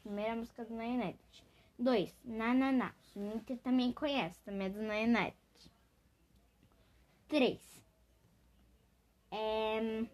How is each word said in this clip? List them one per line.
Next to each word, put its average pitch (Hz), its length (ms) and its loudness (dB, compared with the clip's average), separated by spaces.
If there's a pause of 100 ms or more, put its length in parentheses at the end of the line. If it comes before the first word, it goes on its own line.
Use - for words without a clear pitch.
primeira 214 320 -4
música 233 300 -8
do 226 100 -10
Na 226 80 -8
United. 233 600 -6 (340)
Dois, 240 360 2 (100)
Na 226 300 -2
Na 269 180 4
Na. 247 220 2 (100)
Os - 120 -20
Uninter 220 440 -6
também 247 320 2
conhecem, 262 520 -2
também 196 240 -4
é - 20 -4
do 208 120 -6
Na 214 140 -4
United. 220 420 2 (1900)
Três, 262 420 2 (1600)
é, 220 840 0